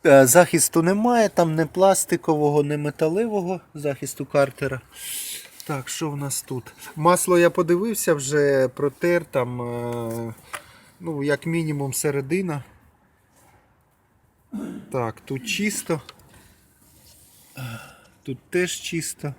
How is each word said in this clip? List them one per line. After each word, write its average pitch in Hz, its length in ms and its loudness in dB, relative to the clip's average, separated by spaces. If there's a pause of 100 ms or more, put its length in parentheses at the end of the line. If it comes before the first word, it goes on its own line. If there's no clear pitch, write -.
Е, 139 200 10
захисту 165 560 4
немає, 214 460 2
там 165 260 0
не 160 120 0
пластикового, 160 960 2
не 147 140 -2
металевого 175 840 -2 (140)
захисту 143 520 -8
картера. 135 540 -2 (840)
Так, 135 220 -6
що 156 220 -6
в 143 60 -8
нас 143 260 -6
тут? - 300 -10 (240)
Масло 175 420 4
я 170 120 6
подивився 175 640 0
вже, 139 540 2
протер, 160 560 -2
там, 123 380 -4
е, 120 720 -6 (680)
ну, 160 220 -6
як 143 240 -2
мінімум 156 480 -4
середина. 147 680 -4 (2250)
Так, 117 280 -6
тут 127 280 -10
чисто. 180 520 -4 (2250)
Тут 131 160 -10 (120)
теж 180 300 -2
чисто. - 580 -8